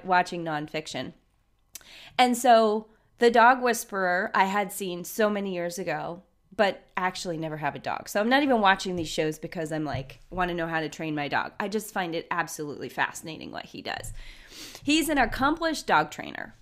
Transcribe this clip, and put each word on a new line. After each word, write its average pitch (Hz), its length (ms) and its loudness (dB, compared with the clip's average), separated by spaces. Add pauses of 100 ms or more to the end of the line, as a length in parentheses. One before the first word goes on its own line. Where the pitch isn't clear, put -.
watching 180 380 2
nonfiction. 156 720 -6 (1040)
And 247 220 4
so 220 480 6 (320)
The 240 120 8
Dog 240 300 8
Whisperer, 202 760 0
I 190 100 6
had 196 280 0
seen 180 320 -6
so 214 240 0
many 202 240 -2
years 175 260 -4
ago, 165 440 -6 (320)
but 190 320 0 (100)
actually 185 400 -2
never 156 220 -6
have 147 160 -2
a 135 60 -10
dog. - 280 -6
So 202 120 0
I'm 220 80 0
not 269 140 4
even 254 180 4
watching 190 360 2
these 160 120 -4
shows 156 300 -2
because 160 340 -8
I'm 156 120 -4
like, 135 360 -8 (100)
wanna 175 240 -2
know 170 120 -2
how 160 140 -2
to 156 80 -4
train 156 260 -6
my 147 140 -4
dog. 135 320 -2
I 208 80 -2
just 202 240 -4
find 180 220 -4
it 151 160 -4
absolutely 156 580 -6
fascinating - 640 -6
what - 160 -12
he - 160 -14
does. - 300 -8 (680)
He's 311 260 2
an 302 100 2
accomplished 277 680 0
dog 156 240 2
trainer, - 520 -12